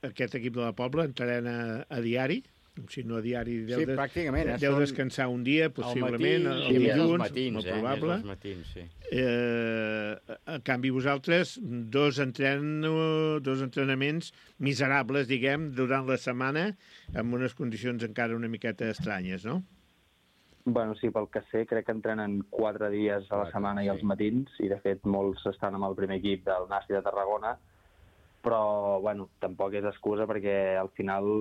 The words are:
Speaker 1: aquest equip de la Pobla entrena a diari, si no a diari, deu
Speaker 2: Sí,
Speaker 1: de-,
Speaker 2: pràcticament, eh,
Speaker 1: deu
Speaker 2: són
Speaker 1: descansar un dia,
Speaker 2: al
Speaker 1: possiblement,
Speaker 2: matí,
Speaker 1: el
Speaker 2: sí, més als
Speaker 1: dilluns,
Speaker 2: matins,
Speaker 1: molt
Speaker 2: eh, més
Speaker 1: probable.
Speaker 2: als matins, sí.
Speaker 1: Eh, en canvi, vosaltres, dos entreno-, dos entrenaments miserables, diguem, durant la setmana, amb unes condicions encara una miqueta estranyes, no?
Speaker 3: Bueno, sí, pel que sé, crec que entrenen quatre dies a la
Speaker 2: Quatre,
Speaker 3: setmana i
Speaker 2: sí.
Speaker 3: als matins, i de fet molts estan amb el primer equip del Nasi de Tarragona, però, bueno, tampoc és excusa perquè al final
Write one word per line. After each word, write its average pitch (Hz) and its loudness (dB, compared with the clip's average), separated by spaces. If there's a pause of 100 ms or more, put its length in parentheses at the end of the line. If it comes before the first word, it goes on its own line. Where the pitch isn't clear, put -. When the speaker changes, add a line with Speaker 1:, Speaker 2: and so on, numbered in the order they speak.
Speaker 1:
aquest 123 -4
equip 120 -4
de 120 -2
la 117 -2
Pobla 127 0
entrena 120 -2 (340)
a 135 -4
diari, 131 0 (480)
si - -10
no 113 -4
a - -2
diari, 117 -4 (100)
deu 123 0
Speaker 2:
Sí, 156 0
Speaker 1:
de-, 135 0
Speaker 2:
pràcticament, 135 0
eh, 123 -2
Speaker 1:
deu 139 4
Speaker 2:
són 143 6
Speaker 1:
descansar 135 -2
un 123 -2
dia, 156 4
Speaker 2:
al 131 -4
Speaker 1:
possiblement, 123 2
Speaker 2:
matí, 135 0
Speaker 1:
el - -2
Speaker 2:
sí, 131 6
més 123 6
als 147 4
Speaker 1:
dilluns, 170 4
Speaker 2:
matins, 127 0
Speaker 1:
molt 107 -2
Speaker 2:
eh, 90 -2
més - 0
Speaker 1:
probable. 160 0
Speaker 2:
als 208 -4
matins, 95 -10
sí. 90 -12 (260)
Speaker 1:
Eh, 113 0 (180)
en 131 -8
canvi, 131 0
vosaltres, 143 2
dos 127 2
entreno-, 156 2
dos 135 0
entrenaments 139 0 (260)
miserables, 135 2
diguem, 135 2
durant 131 2
la 131 2
setmana, 131 0 (420)
amb 120 -2
unes 127 -2
condicions 120 -4
encara 113 -2
una 117 -4
miqueta 113 -4
estranyes, 95 -4
no? 151 -2 (1040)
Speaker 3:
Bueno, 113 0
sí, 117 -2
pel 107 -2
que 104 -2
sé, 113 0
crec 113 0
que 117 -2
entrenen 107 -2 (100)
quatre 107 0
dies 104 -2
a 104 -4
la 101 0
Speaker 2:
Quatre, - -6
Speaker 3:
setmana 101 -2
i 101 0
Speaker 2:
sí. 98 0
Speaker 3:
als - -6
matins, 107 0
i 101 0
de 98 0
fet 98 -2
molts 98 0
estan 98 -4
amb 98 -2
el 95 -4
primer 95 -2
equip 98 -2
del 92 0
Nasi 98 -2
de 98 2
Tarragona, 101 -2 (840)
però, 104 2
bueno, 101 -2 (120)
tampoc 95 -2
és 101 -2
excusa 104 0
perquè 101 0 (260)
al 95 -2
final 98 0 (140)